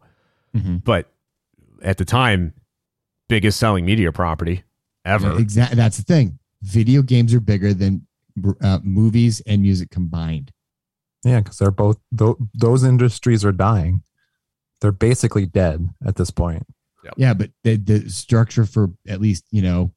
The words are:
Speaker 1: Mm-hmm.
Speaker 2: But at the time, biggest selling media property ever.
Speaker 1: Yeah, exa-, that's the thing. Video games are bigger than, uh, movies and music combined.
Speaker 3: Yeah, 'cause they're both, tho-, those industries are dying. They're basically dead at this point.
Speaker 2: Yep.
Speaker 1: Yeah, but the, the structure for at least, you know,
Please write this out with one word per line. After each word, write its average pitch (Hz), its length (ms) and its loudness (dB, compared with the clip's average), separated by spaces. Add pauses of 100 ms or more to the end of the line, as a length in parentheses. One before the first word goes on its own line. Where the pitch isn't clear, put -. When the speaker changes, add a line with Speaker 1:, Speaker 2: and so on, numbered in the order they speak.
(540)
Speaker 1:
Mm-hmm. 95 240 -4
Speaker 2:
But 92 300 -2 (760)
at 95 140 -2
the 92 80 -2
time, 101 480 0 (760)
biggest 104 320 0
selling 98 260 0
media 95 260 0
property 85 520 -4 (400)
ever. 98 300 0
Speaker 1:
Yeah, 104 60 0
exa-, 113 320 0
that's 113 260 0
the - 60 -8
thing. 135 340 2 (240)
Video 113 400 2
games 120 320 2
are 120 60 4
bigger 101 340 0
than, 98 320 -2 (560)
uh, 95 220 2
movies 107 640 2
and 104 160 2
music 95 260 0
combined. 82 600 -6 (720)
Speaker 3:
Yeah, 123 180 2
'cause - 160 -8
they're 98 140 2
both, 104 260 0 (140)
tho-, 113 260 0 (160)
those 120 300 2
industries 123 600 2
are 101 80 2
dying. 92 520 0 (760)
They're 107 120 0
basically 107 560 0
dead 85 420 0 (160)
at 98 120 -4
this 90 120 -2
point. 85 380 -4 (360)
Speaker 2:
Yep. - 140 -20
Speaker 1:
Yeah, 127 160 2
but 98 160 -4 (140)
the, 113 140 2
the 104 340 0
structure 113 520 0
for 101 280 -2 (160)
at 98 120 -8
least, 104 300 -2
you 104 140 0
know, 90 340 0